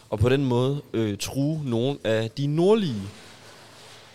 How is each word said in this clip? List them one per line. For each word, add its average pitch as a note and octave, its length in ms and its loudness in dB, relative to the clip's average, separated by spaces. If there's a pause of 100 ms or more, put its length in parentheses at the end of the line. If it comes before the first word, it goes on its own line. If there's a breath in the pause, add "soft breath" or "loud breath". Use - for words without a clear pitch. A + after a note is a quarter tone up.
(100)
og G#2+ 80 -4
på A2 100 4
den C#3 160 4
måde, C3 380 0 (100)
øh, G#2+ 280 -2
true D3 440 -2
nogle B2+ 400 -2
af A2 260 0
de C#3+ 160 -4
nordlige E3 560 2 (1120 loud breath)